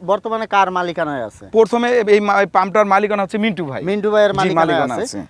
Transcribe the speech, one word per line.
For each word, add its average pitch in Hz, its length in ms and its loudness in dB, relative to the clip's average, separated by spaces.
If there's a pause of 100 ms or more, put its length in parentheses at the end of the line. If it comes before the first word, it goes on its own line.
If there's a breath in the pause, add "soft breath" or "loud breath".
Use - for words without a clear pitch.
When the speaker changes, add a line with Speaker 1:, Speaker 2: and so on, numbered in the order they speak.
Speaker 1:
বর্তমানে 220 400 -4
কার 196 240 2
মালিকানায় 165 560 -4
আছে? 101 200 -18
Speaker 2:
প্রথমে 233 420 2
এই 214 320 4
মা-, 202 200 2
এই 202 60 2
পাম্পটার 196 380 2
মালিকানা 202 380 2
হচ্ছে 208 160 -6
মিন্টু 202 260 -2
ভাই। 127 180 -8
Speaker 1:
মিন্টু 202 280 -2
ভাইয়ের 208 220 4
Speaker 2:
জি, - 40 -6
Speaker 1:
মালিকানায় 175 300 2
Speaker 2:
মালিকানা 147 280 0
Speaker 1:
আছে। 226 240 -6
Speaker 2:
আছে। - 120 -12